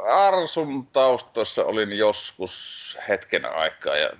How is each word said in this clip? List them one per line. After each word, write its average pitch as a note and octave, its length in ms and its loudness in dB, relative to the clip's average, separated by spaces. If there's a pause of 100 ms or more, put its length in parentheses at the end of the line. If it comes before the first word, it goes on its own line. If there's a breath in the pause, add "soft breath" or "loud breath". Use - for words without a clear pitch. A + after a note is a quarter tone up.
(280)
Arsun D#3 600 -2
taustoissa A#2+ 800 2
olin G#2 320 -2
joskus - 1000 -4 (100)
hetken F#2+ 380 -2
aikaa, D#2 500 -2
ja D2+ 140 0 (100)